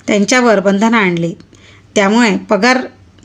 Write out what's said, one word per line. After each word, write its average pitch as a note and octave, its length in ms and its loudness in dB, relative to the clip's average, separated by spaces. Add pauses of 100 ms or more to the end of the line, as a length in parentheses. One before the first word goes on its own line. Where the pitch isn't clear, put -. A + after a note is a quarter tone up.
त्यांच्यावर A3 520 2
बंधनं G3+ 380 0
आणली. F3 360 -2 (600)
त्यामुळे G#3 420 2
पगार, A3+ 400 0 (480)